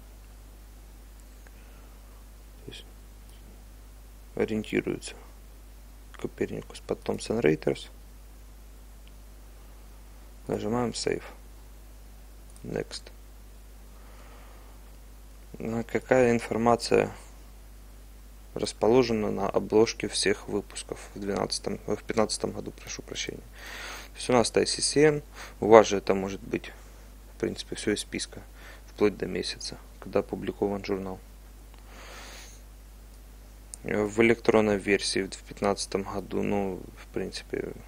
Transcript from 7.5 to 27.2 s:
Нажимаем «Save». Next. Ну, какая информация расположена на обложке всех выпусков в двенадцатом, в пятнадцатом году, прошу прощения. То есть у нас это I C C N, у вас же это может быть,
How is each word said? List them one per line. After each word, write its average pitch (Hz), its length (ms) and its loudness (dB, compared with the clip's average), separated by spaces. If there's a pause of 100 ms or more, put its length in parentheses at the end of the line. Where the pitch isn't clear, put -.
Нажимаем 107 420 0
«Save». - 320 -2 (1400)
Next. - 400 -6 (2500)
Ну, 113 260 -4
какая 120 480 6
информация 110 800 4 (1400)
расположена 113 760 4
на 98 180 0
обложке 107 600 4
всех - 400 0
выпусков - 500 -6 (160)
в 101 60 -10
двенадцатом, 101 680 -2
в 104 160 -4
пятнадцатом - 480 0
году, 104 220 -8
прошу - 300 -12
прощения. - 420 -8 (680)
То - 60 -18
есть - 120 -4
у - 20 4
нас 117 180 6
это 98 100 4
I 98 60 4
C - 140 -2
C - 220 4
N, 147 200 6 (380)
у 101 80 12
вас 107 200 12
же 98 100 2
это 95 160 2
может 98 260 -2
быть, - 320 -6 (600)